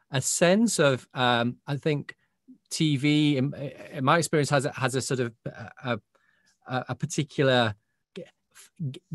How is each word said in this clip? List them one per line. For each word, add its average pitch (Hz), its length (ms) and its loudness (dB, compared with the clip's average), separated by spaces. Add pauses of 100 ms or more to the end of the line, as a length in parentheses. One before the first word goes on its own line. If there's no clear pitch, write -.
(100)
a 135 100 -2
sense 196 600 2
of, 135 340 2
um, 120 420 0 (100)
I 143 100 -4
think 147 400 -4 (540)
T 156 260 2
V, 147 400 2
in, 135 180 -2 (380)
in 135 120 -6
my 151 140 6
experience, 151 320 0
has 143 160 4
a, - 60 -6
has 127 220 -2
a 135 60 0
sort 123 200 -2
of, 117 120 -4 (140)
uh, 113 220 -12 (160)
a, 120 160 -4 (680)
a, 127 240 -4
a 123 40 -6
particular 131 800 0 (400)
g-, 180 100 -16 (680)
g-, 127 100 -14 (140)